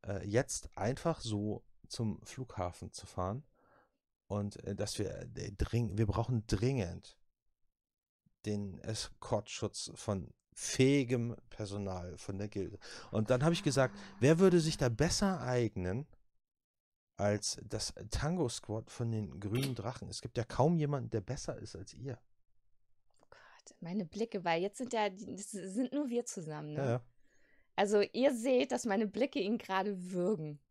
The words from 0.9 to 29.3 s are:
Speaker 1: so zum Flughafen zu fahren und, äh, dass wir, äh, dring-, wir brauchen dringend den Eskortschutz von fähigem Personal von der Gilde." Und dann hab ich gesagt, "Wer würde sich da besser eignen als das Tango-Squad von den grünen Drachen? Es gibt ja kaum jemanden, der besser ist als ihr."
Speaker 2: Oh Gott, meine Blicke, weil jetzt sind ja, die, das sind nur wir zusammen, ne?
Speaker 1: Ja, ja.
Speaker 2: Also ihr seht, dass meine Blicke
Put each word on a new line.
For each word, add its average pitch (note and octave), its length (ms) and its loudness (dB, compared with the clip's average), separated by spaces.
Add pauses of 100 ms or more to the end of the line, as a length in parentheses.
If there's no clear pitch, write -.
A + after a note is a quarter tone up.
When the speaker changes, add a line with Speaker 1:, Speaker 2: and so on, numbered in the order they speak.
Speaker 1:
so G#2 440 -2 (240)
zum - 360 -2
Flughafen - 680 -8
zu - 140 -14
fahren G2 380 -4 (800)
und, G2+ 380 -4
äh, G2+ 100 -4
dass G#2 240 -4
wir, G#2 120 0 (260)
äh, G#2 160 -6
dring-, A2+ 460 0
wir A2+ 80 4
brauchen A2 400 0
dringend G#2 720 -2 (1300)
den G2+ 340 -2
Eskortschutz - 1120 -4
von - 380 -4 (220)
fähigem B2+ 840 4 (140)
Personal F#2+ 680 -6
von G2 200 -8
der G#2 100 -4
Gilde." G2 300 -6 (320)
Und G#2+ 200 0
dann B2+ 140 4
hab E3+ 80 6
ich E3+ 100 0
gesagt, C3 340 2 (240)
"Wer D3+ 180 8
würde F3+ 220 8
sich D#3 160 0
da C3 120 4
besser E3+ 540 2
eignen A#2+ 640 0 (1120)
als G#2 480 0
das - 300 -6 (160)
Tango-Squad C3+ 800 -2
von A#2 220 -2
den G#2+ 260 -2
grünen A#2+ 360 0
Drachen? - 340 -6
Es - 120 -8
gibt - 180 -8
ja A2+ 60 0
kaum E3 340 4
jemanden, C#3+ 320 0
der A2 100 0
besser - 380 -6
ist - 180 -12
als - 180 -14
ihr." B2+ 240 -8 (1040)
Speaker 2:
Oh - 80 -20
Gott, - 500 -20
meine F3+ 240 -2
Blicke, G3+ 400 -4
weil E3 160 4
jetzt G3 180 -2
sind B3+ 140 -4
ja, G#3+ 160 2
die, F#3 280 -8
das G3+ 160 -10
sind G3+ 400 -2
nur C#4+ 160 0
wir A#3 180 0
zusammen, D3+ 460 -6
ne? D3 80 -2
Speaker 1:
Ja, C3+ 100 2
ja. B2 160 0 (720)
Speaker 2:
Also G3+ 240 6
ihr B3+ 340 4
seht, B3+ 380 4
dass D4 120 -2
meine A3 220 2
Blicke A#3 320 0